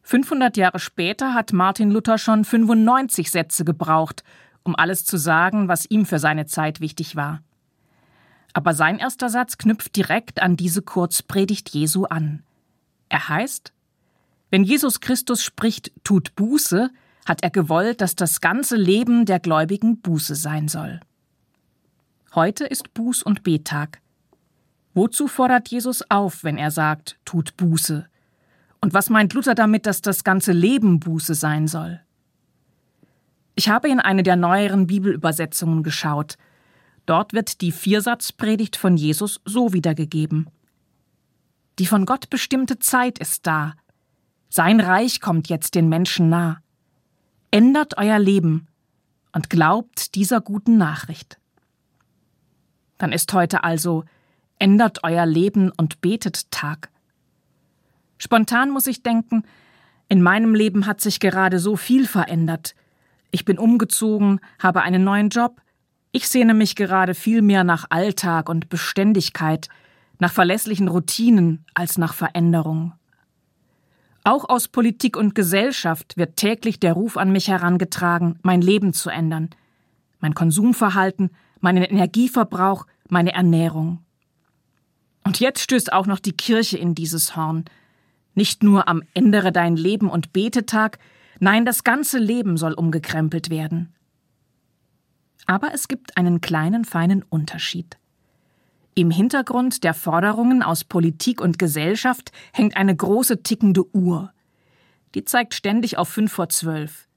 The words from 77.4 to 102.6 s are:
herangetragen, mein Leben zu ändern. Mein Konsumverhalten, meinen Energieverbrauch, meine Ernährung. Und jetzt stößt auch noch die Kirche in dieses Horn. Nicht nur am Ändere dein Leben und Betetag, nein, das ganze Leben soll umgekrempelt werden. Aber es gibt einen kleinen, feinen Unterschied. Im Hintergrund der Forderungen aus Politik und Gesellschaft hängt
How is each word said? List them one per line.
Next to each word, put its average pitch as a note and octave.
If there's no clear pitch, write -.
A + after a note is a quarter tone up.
herangetragen, F3
mein F3+
Leben F#3+
zu -
ändern. D#3+
Mein D#3
Konsumverhalten, F#3+
meinen F3+
Energieverbrauch, G3
meine F3+
Ernährung. E3
Und G3
jetzt C4
stößt -
auch F#3+
noch G3
die F#3+
Kirche A3+
in E3+
dieses E3
Horn. D#3+
Nicht -
nur G3+
am E3
Ändere G3+
dein E3+
Leben G3
und -
Betetag, A3
nein, G#3
das -
ganze C4
Leben G#3
soll D#3+
umgekrempelt D#3+
werden. E3
Aber G3
es -
gibt -
einen F3
kleinen, F3
feinen F3+
Unterschied. D#3+
Im E3+
Hintergrund B3
der E3
Forderungen G#3+
aus E3
Politik E3+
und E3+
Gesellschaft F3+
hängt G#3+